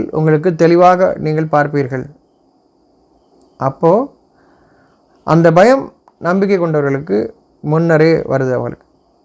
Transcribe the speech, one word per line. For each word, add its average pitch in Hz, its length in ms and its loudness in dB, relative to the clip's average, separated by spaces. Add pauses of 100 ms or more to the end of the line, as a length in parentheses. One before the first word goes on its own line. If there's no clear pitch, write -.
(120)
உங்களுக்கு 156 440 0
தெளிவாக 180 520 4 (100)
நீங்கள் 156 360 -4
பார்ப்பீர்கள். 143 520 -2 (1500)
அப்போ 139 320 -2 (1400)
அந்த 165 240 2
பயம் 226 320 4 (380)
நம்பிக்கை 190 360 0
கொண்டவர்களுக்கு 156 600 -2 (460)
முன்னரே 160 480 2 (140)
வருது. 131 280 -4
அவங்களுக்கு 120 320 -8 (400)